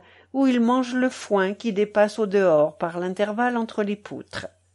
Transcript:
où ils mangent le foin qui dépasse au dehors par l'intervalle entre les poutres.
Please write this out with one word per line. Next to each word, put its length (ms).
où 120
ils 140
mangent 340
le 160
foin 440
qui 200
dépasse 460
au 80
dehors 500
par 220
l'intervalle 580
entre 240
les 140
poutres. 520